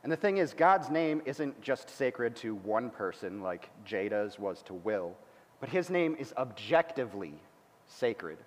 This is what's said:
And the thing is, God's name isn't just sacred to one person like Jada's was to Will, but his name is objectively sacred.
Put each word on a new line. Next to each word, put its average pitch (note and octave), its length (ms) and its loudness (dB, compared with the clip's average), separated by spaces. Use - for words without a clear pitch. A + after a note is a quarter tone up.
And D3+ 100 -2
the D#3+ 60 2
thing G3 200 2
is, E3+ 180 2
God's E3 340 6
name D#3 360 2
isn't C#3 360 -4
just - 300 -2
sacred A#2+ 460 0
to A2 180 -4
one G#2+ 340 -2
person G2 540 -6
like F2+ 260 -4
Jada's G#2 540 -2
was G2 240 -4
to F#2+ 100 -12
Will, F2+ 420 -2
but C3+ 100 -8
his F3 200 0
name E3+ 300 2
is C3+ 180 -8
objectively A2+ 960 0
sacred. F#2 600 -2